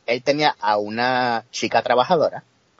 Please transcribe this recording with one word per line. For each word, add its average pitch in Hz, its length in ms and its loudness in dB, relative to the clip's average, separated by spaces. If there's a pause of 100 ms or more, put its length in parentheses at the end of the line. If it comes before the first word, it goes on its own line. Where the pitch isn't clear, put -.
él 123 160 -2
tenía 147 380 2
a 104 160 0
una 117 760 -2
chica 117 320 -2
trabajadora 123 600 0 (360)